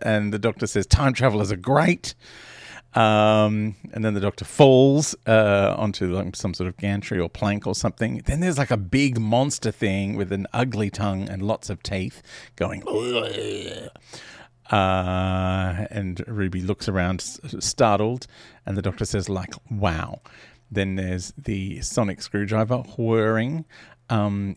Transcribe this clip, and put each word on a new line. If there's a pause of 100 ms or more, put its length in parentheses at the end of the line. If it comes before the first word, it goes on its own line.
and
the
doctor
says,
"Time
travelers
are
great." (800)
Um, (160)
and
then
the
doctor
falls, (120)
uh,
onto,
like,
some
sort
of
gantry
or
plank
or
something.
Then
there's,
like,
a
big
monster
thing
with
an
ugly
tongue
and
lots
of
teeth (340)
going,
"Ugh." (800)
Uh,
and
Ruby
looks
around
s-, (200)
startled, (380)
and
the
doctor
says,
like, (180)
"Wow." (480)
Then
there's
the
sonic
screwdriver (180)
whirring. (420)
Um,